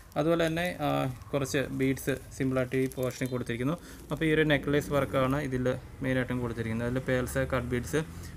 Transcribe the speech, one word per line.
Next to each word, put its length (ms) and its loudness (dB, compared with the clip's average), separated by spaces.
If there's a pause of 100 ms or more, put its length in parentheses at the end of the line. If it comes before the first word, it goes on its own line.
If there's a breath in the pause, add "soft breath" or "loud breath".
(200 loud breath)
അതുപോലെ 280 4
തന്നെ, 180 0 (200)
ആ, 40 2 (420)
കുറച്ച് 300 0 (180)
ബീഡ്സ് 340 2 (220)
സിമ്പിളായിട്ട് 480 0
ഈ 120 2
പോർഷനിൽ 380 -2
കൊടുത്തിരിക്കുന്നു. 420 -2 (360 loud breath)
അപ്പോൾ 180 0
ഈ 60 4
ഒരു 160 6
നെക്ലേസ് 440 2
വർക്കാണ് 520 2
ഇതിൽ 180 0 (380)
മെയിനായിട്ടും 400 0
കൊടുത്തിരിക്കുന്നത്. 460 -2
അതിൽ 200 -2
പേൾസ്, 320 2 (100)
കട്ട് 220 0
ബീഡ്സ്, 260 0 (380 loud breath)